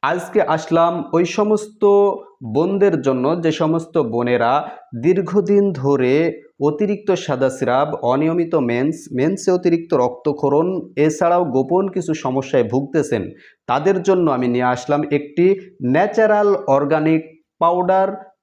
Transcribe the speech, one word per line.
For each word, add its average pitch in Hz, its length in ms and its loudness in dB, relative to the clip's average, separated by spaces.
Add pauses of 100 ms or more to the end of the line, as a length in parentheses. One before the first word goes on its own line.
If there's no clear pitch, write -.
আজকে 175 360 -2 (160)
আসলাম 165 380 2 (200)
ওই 170 120 2 (120)
সমস্ত 208 460 -2 (680)
বোনদের 185 480 2
জন্য 127 240 0 (160)
যে 165 100 0 (100)
সমস্ত 160 340 -2 (180)
বোনেরা 120 400 2 (500)
দীর্ঘদিন 185 600 2 (180)
ধরে 131 320 2 (540)
অতিরিক্ত 196 420 -2 (160)
সাদা 131 320 0
স্রাব, 131 300 0 (240)
অনিয়মিত 165 420 0 (160)
মেন্স, 135 260 0 (220)
মেন্সে 170 340 0
অতিরিক্ত 170 400 0 (120)
রক্তক্ষরণ, 147 640 0 (380)
এছাড়াও 170 380 2 (120)
গোপন 135 280 0 (120)
কিছু 170 160 -4 (120)
সমস্যায় 131 460 0
ভুগতেছেন, 135 540 -2 (440)
তাদের 151 360 0
জন্য 185 220 2 (120)
আমি 127 160 -2
নিয়ে 123 200 0
আসলাম 147 280 -2 (160)
একটি - 280 0 (480)
ন্যাচারাল 208 560 2 (260)
অর্গানিক 156 460 2 (400)
পাউডার। 180 460 2 (340)